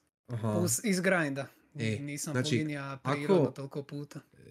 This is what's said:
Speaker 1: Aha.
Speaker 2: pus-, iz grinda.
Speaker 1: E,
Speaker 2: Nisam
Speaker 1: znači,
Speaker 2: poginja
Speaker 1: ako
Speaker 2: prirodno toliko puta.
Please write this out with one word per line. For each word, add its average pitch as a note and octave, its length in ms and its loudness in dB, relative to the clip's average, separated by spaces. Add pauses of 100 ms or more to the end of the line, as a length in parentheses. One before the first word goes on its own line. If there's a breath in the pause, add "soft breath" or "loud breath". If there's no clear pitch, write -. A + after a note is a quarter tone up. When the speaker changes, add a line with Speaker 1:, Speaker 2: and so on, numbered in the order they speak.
(260)
Speaker 1:
Aha. A2+ 240 -4
Speaker 2:
pus-, - 320 2
iz F#3 180 2
grinda. D#3 460 0 (280)
Speaker 1:
E, A2 240 -2
Speaker 2:
Nisam C#3+ 340 -6
Speaker 1:
znači, B2+ 180 2
Speaker 2:
poginja D3+ 340 0
Speaker 1:
ako C3+ 280 -4
Speaker 2:
prirodno D3 340 4
toliko C#3 360 -6
puta. D3 380 -12 (300)